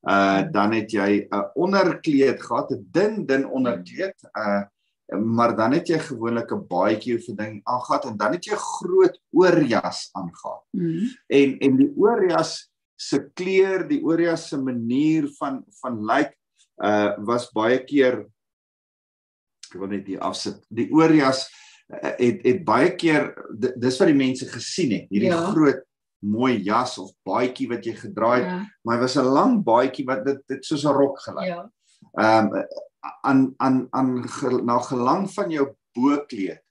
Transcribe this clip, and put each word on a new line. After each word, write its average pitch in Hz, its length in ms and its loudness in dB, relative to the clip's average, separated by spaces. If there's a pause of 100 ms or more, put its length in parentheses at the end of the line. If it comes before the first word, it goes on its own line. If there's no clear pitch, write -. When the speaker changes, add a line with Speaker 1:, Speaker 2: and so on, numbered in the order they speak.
Speaker 1:
Uh, 98 420 2
dan 104 220 2
het 107 180 -4
jy 101 400 2
'n 101 240 -4
onderkleed 160 840 2
gehad, 131 300 -4
'n 113 200 -8
dun, 202 340 0
dun 135 240 0
onderkleed, 123 640 -4 (220)
uh, 101 260 -2 (600)
maar 113 320 2
dan 113 180 2
het 170 140 -2
jy 160 120 2
gewoonlik 117 520 -4
'n 101 160 -6
baadjie 107 500 0
of - 100 -8
'n 101 80 -10
ding 104 280 -8
aangehad 139 420 -2
en 110 120 -8
dan 107 140 0
het 175 140 -4
jy 214 80 -2
'n 208 40 -2
groot - 640 2 (100)
oorjas - 840 4
aangehad. - 580 -12
Speaker 2:
Mhm. 170 340 -2 (220)
Speaker 1:
En, 139 320 4
en 131 180 4
die 139 180 4
oorjas 185 760 0 (240)
se - 380 -4
kleur, 190 540 2
die 147 160 -2
oorjas 165 440 0
se 151 100 -6
manier 135 680 0 (100)
van, 135 260 -6 (180)
van 113 240 -6
lyk, 131 280 0 (500)
uh, 104 360 2
was 120 320 -4
baie 120 320 0
keer, 127 420 2 (1400)
ek 90 120 -18
wil 98 80 -8
net 98 200 -6
hier 95 140 -8
afsit, 104 480 -8
die 113 220 -4
oorjas, 156 560 4 (440)
uh, - 260 -6
het, 117 260 2
het 127 220 2
baie 135 300 2
keer, 151 380 0 (260)
di-, 127 180 -2
dis 123 220 -2
wat 185 80 6
die 147 100 6
mense 131 320 0
gesien 127 420 -4
het, 90 180 -4
hierdie 190 240 2
Speaker 2:
Ja. 170 180 -2
Speaker 1:
groot, 147 320 4 (400)
mooi 113 400 0
jas 110 340 0
of 95 140 -14 (140)
baadjie 120 440 -2
wat 117 160 -6
jy 113 80 -6
gedra 107 420 -2
het, 117 100 0
Speaker 2:
Ja. 180 200 -6 (180)
Speaker 1:
maar 117 140 0
hy 120 40 0
was 127 160 0
'n 127 80 2
lang 185 380 4
baadjie 127 420 2
wat 131 200 -4
dit, 139 220 -2
dit 131 180 -10
soos 147 200 -4
'n 143 80 2
rok 139 260 2
gelyk. 110 280 -8
Speaker 2:
Ja. - 220 -10 (480)
Speaker 1:
Ehm, 110 320 4 (760)
aan, 135 340 4
aan, 131 340 0
aan 127 360 -2
ge-, 123 360 -2
na 120 160 0
gelang 139 540 0
van 196 180 -4
jou 139 240 -2 (180)
bookleed 123 760 -2